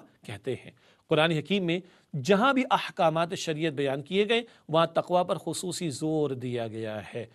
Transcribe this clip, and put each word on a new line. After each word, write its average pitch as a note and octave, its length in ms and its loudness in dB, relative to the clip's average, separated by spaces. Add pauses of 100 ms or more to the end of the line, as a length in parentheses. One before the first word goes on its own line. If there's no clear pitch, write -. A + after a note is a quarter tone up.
(260)
कहते A#2 280 -6
हैं। - 180 -12 (380)
कुरान D#3+ 220 4
हकीम E3+ 320 0
में E3+ 180 0 (320)
जहाँ F#3+ 400 4
भी C4 100 4
अहकामात E3+ 720 0
शरीयत D#3 380 -2
बयान C#3 280 -2
किए F#3+ 220 0
गए, A3+ 200 0 (260)
वहाँ E3 260 4
तकवा F3 260 2
पर F3+ 160 -2
खुसूसी E3+ 520 -6
ज़ोर D3 460 -2
दिया A#2+ 320 -4
गया A2 260 -8 (100)
है। A2+ 300 -10